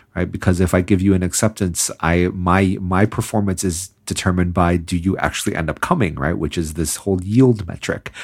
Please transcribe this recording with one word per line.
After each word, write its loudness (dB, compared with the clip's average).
right? -4
Because 0
if 2
I 4
give 2
you 4
an 2
acceptance, -2
I, 2
my, 2
my 2
performance -2
is -4
determined 0
by 2
do -4
you 0
actually -4
end -2
up -8
coming, 0
right? -2
Which -4
is -4
this -4
whole -2
yield 4
metric -8